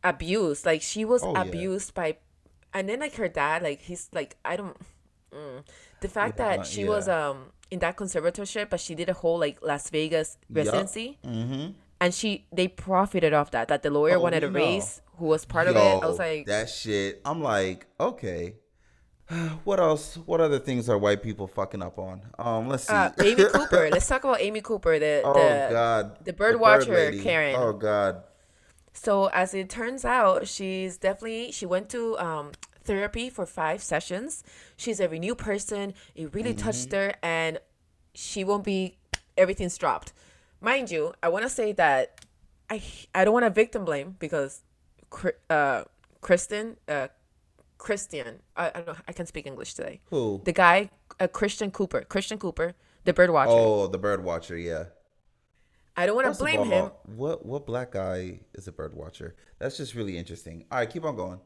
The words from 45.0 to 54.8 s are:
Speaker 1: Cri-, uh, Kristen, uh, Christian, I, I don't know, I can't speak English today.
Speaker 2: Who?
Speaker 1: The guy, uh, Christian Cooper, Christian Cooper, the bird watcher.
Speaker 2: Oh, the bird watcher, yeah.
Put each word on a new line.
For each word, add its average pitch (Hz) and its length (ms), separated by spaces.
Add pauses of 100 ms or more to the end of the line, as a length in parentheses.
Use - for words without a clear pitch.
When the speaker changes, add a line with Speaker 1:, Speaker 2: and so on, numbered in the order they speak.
Speaker 1:
Cri-, - 240 (160)
uh, 139 340 (380)
Kristen, 208 560 (100)
uh, 139 200 (720)
Christian, 143 600 (160)
I, 170 120
I - 60
don't 170 140
know, 156 80 (120)
I 170 40
can't 170 160
speak - 200
English - 260
today. - 320
Speaker 2:
Who? 110 400
Speaker 1:
The 185 80
guy, 185 360 (300)
uh, 185 80
Christian 208 440
Cooper, 185 300
Christian - 360
Cooper, 175 380 (300)
the 180 60
bird 180 200
watcher. 135 200
Speaker 2:
Oh, 110 360
the 92 100
bird 98 260
watcher, 85 340
yeah. 85 280 (1120)